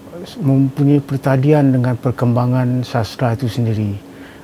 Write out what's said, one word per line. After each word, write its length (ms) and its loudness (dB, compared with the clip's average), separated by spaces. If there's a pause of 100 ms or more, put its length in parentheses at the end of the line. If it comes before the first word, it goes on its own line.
(400)
mempunyai 640 2
pertadian 720 2
dengan 240 0
perkembangan 800 0
sastra 560 -2
itu 160 -4
sendiri. 400 0 (520)